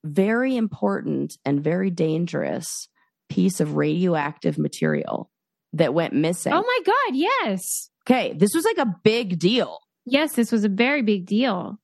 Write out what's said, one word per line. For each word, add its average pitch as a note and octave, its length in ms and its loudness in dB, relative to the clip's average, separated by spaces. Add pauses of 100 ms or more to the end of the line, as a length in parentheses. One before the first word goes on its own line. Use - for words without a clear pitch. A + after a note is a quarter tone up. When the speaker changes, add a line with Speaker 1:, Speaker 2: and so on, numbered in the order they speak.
Speaker 1:
very A3 520 2
important G3 880 -2
and C#3+ 180 0
very F3+ 260 0
dangerous D#3+ 960 -2 (420)
piece F#3 300 0
of D3+ 160 0
radioactive D#3 800 0
material - 720 -2 (440)
that D3+ 200 2
went E3 200 0
missing. D#3+ 400 0
Speaker 2:
Oh F4 80 2
my B4 240 0
God, A#4 300 2
yes. D#4+ 760 -2 (200)
Speaker 1:
Okay, B3 240 2
this F#3 220 4
was, E4 100 0
like, A4+ 140 2
a A3 240 0
big G#3+ 340 2
deal. E3+ 420 0 (260)
Speaker 2:
Yes, D4 280 2
this A#3 180 0
was A3 120 2
a G#3+ 60 2
very B3 340 2
big G3+ 240 0
deal. G#3 560 -2